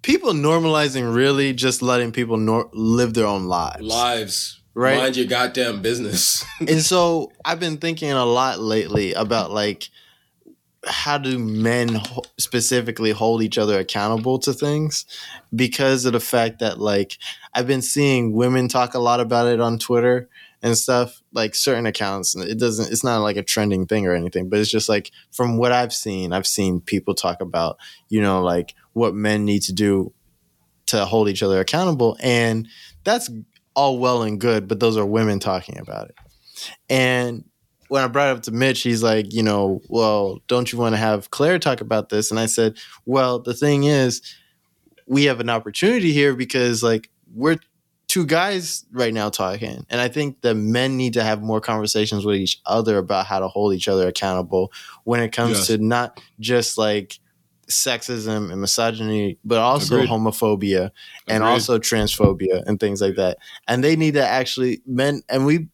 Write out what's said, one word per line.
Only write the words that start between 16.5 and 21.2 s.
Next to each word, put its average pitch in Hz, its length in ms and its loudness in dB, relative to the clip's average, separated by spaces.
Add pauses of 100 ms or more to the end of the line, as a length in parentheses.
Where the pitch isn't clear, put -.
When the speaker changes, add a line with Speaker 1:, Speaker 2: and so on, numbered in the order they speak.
Speaker 1:
that, 110 200 -4
like, 101 380 0 (360)
I've 123 140 -2
been 131 140 0
seeing 127 520 2
women 123 340 2
talk 123 280 0
a 127 40 0
lot 120 200 2
about 120 280 2
it 117 140 2
on 117 180 0
Twitter 123 480 2 (340)
and 117 160 2
stuff, 123 440 0 (120)